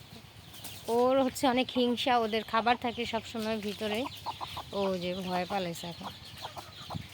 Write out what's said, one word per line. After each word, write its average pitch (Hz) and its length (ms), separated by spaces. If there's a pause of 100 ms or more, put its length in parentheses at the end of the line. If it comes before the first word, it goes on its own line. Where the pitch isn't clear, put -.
(960)
ওর 254 200 (100)
হচ্ছে - 180 (100)
অনেক 254 140 (100)
হিংসা, 247 360 (100)
ওদের 220 280
খাবার 226 320
থাকে 233 180 (120)
সবসময় 220 440 (100)
ভিতরে। 208 320 (800)
ও 202 40 (220)
যে 180 80 (160)
ভয় 180 240
পালাইছে 180 400
এখন। 190 200 (1040)